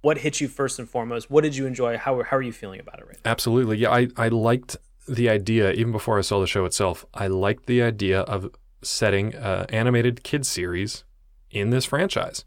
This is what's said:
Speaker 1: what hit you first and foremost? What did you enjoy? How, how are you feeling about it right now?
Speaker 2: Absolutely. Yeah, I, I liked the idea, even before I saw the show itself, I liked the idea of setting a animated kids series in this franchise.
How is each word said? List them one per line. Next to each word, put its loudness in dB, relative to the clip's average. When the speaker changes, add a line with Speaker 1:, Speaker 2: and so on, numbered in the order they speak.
Speaker 1:
what 2
hit -4
you -2
first -4
and -12
foremost? -6
What 6
did -2
you -4
enjoy? -2
How, -2
how 0
are 0
you -6
feeling -14
about -20
it -20
right -20
now? 0
Speaker 2:
Absolutely. 2
Yeah, 2
I, 4
I 0
liked 0
the 2
idea, 4
even 0
before 0
I 2
saw 0
the 2
show 0
itself, -2
I -4
liked 0
the 4
idea 2
of -6
setting 0
a -4
animated 2
kids -4
series -4
in -2
this 0
franchise. -4